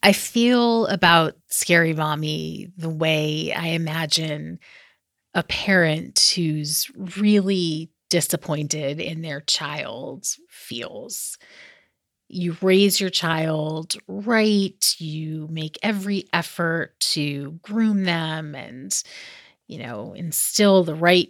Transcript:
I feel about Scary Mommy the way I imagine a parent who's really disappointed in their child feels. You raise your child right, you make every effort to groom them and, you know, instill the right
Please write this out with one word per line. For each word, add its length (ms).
I 120
feel 720
about 480
Scary 460
Mommy 800
the 140
way 640
I 140
imagine 920
a 100
parent 920
who's 600
really 960
disappointed 920
in 220
their 200
child 840
feels. 880
You 280
raise 380
your 100
child 840
right, 920
you 520
make 320
every 500
effort 680
to 640
groom 420
them 520
and, 480
you 100
know, 360
instill 680
the 120
right 340